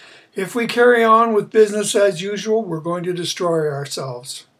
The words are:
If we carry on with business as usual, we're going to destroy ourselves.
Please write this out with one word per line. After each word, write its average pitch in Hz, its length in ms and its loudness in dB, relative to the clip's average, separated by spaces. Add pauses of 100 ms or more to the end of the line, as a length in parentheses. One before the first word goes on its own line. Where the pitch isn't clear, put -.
(340)
If 185 220 -8
we 233 100 -2
carry 240 380 4
on 226 300 4
with 208 180 0
business 208 420 2
as 202 280 2
usual, 208 420 -2
we're 165 160 -6
going 170 240 -6
to 180 100 -4
destroy 165 560 -2
ourselves. 135 760 -10 (140)